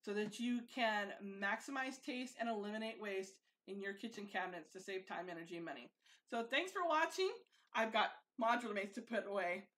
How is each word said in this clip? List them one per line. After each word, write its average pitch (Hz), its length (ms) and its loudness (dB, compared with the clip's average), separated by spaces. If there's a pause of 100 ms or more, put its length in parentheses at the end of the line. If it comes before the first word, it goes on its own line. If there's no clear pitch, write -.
so 208 80 -2
that 208 260 0
you 240 220 2 (120)
can 214 360 4 (160)
maximize 226 800 -2
taste 254 340 -4
and 233 100 0
eliminate 220 520 -2
waste 190 340 -2 (320)
in 196 140 -6
your 196 140 -2
kitchen 214 360 -8
cabinets 180 400 -2
to 190 100 -12
save 190 280 -6
time, 175 220 -4
energy, 170 260 -8
and 170 80 -6
money. 143 260 -8 (400)
So 233 140 0
thanks 294 260 2
for 359 160 0
watching. 330 440 6 (440)
I've 220 180 4
got 214 180 6 (300)
modular 233 340 4
mates 202 220 -2
to 254 40 -4
put 220 260 -2
away. 190 380 0 (140)